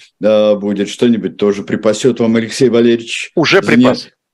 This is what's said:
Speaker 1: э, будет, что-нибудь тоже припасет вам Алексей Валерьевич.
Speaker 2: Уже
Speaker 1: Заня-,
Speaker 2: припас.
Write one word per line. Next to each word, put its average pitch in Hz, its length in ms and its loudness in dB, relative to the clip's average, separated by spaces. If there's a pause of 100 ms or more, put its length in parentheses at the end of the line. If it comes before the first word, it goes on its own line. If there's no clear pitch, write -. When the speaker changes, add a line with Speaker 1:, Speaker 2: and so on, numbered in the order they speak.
(200)
Speaker 1:
э, 107 360 2
будет, 98 340 -4
что-нибудь 107 480 -2
тоже 101 240 0
припасет 110 580 -2
вам 113 180 0
Алексей 113 320 0
Валерьевич. 117 680 0
Speaker 2:
Уже 175 260 2
Speaker 1:
Заня-, - 140 0
Speaker 2:
припас. 120 340 2 (240)